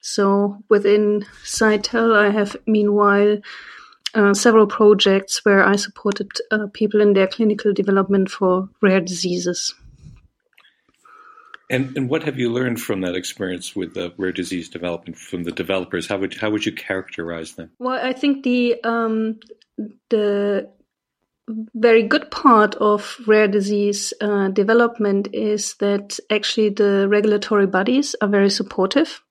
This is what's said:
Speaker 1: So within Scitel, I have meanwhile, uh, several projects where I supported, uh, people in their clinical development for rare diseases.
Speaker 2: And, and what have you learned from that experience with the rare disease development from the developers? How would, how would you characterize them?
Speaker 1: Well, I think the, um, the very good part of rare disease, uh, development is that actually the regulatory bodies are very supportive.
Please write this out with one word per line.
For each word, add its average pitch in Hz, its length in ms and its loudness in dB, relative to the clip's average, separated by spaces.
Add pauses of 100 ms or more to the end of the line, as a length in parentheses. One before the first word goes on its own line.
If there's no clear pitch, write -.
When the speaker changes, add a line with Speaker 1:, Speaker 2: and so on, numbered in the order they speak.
Speaker 1:
So 202 580 -2 (100)
within 208 560 2 (180)
Scitel, 220 720 0
I 208 140 4
have 208 260 -2 (120)
meanwhile, 208 720 4 (760)
uh, 202 220 4
several 220 320 4
projects 202 760 2
where 196 220 4
I 196 120 4
supported, 202 520 -6 (220)
uh, 214 200 -2
people 208 300 0
in 208 120 6
their 190 140 4
clinical 214 460 0
development 196 560 0
for 185 400 0 (140)
rare 190 180 4
diseases. 175 720 -4 (2000)
Speaker 2:
And, 131 260 -4
and 135 100 -4
what 156 140 -2
have 143 160 -6
you 120 140 -2
learned 120 280 -2
from 98 220 -6
that 90 140 -4
experience 92 600 -8
with 90 200 -8
the 87 220 -8
rare 92 160 -4
disease 87 360 -8
development 85 480 -10
from - 260 -10
the 85 100 -8
developers? 90 520 -6
How 101 120 -4
would, 95 200 -6
how 107 140 -4
would 104 160 -2
you 107 60 -6
characterize 85 800 -10
them? 82 260 -18
Speaker 1:
Well, 254 200 -6
I 262 140 -4
think 277 300 -2
the, 247 400 0
um, 220 560 -2 (680)
the 202 600 -2 (760)
very 226 560 2
good 277 260 0
part 214 460 4
of 208 500 -2
rare 214 220 4
disease, 202 720 -2
uh, 202 300 0
development 208 840 0
is 214 420 -4
that 202 440 -4 (100)
actually 214 400 0
the 196 380 2
regulatory 208 600 2
bodies 208 540 0
are 208 60 0
very 202 220 4
supportive. 196 800 -2